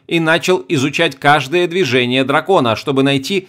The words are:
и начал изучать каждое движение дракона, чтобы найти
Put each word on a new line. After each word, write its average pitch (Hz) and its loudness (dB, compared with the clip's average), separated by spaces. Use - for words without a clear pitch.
и 165 -2
начал 170 0
изучать 151 -2
каждое 147 2
движение 131 0
дракона, 139 0
чтобы 135 -2
найти 139 -2